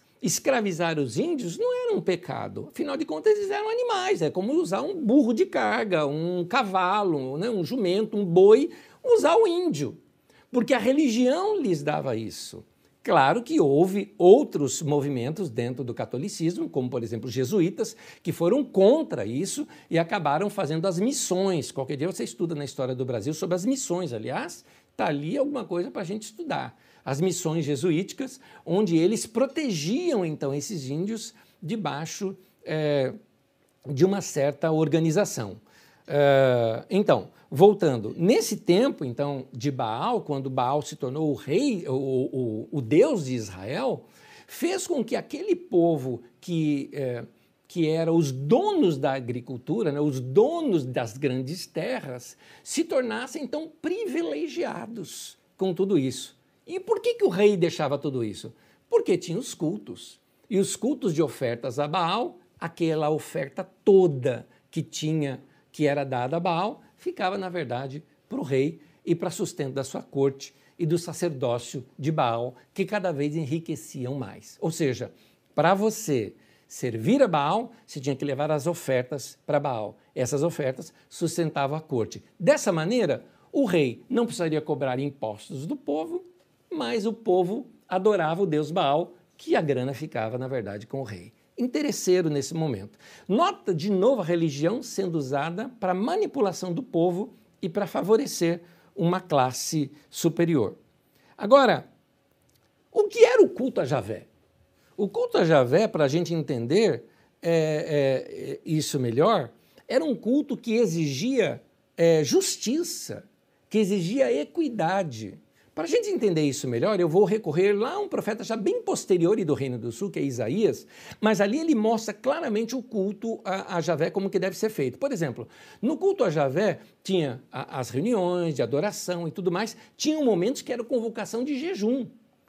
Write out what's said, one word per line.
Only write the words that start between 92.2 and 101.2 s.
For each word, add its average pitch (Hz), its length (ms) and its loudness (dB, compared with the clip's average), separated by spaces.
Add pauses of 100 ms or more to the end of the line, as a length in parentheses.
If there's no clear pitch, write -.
nesse 143 240 -2
momento. 131 460 -4 (280)
Nota, 320 460 0
de 165 160 -2
novo, 208 320 4
a - 20 -2
religião 165 600 0
sendo 180 320 -4
usada 156 540 -2 (100)
pra 185 160 0
manipulação 233 760 -2
do 208 120 -4
povo 175 500 0 (260)
e 190 80 -6
pra 190 200 -2
favorecer 175 720 0 (340)
uma 175 240 2
classe 139 720 0 (200)
superior. 165 680 2 (580)